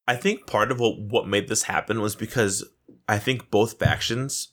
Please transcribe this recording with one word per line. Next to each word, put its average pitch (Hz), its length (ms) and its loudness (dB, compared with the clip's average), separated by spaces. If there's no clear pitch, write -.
I 123 80 2
think 202 300 -2
part 110 260 2
of 120 80 -2
what, 113 180 2
what 104 300 -2
made 101 200 2
this - 160 0
happen - 360 -2
was 104 160 -2
because 104 480 -2
I 107 120 2
think 127 320 -2
both 113 280 2
factions 117 760 -2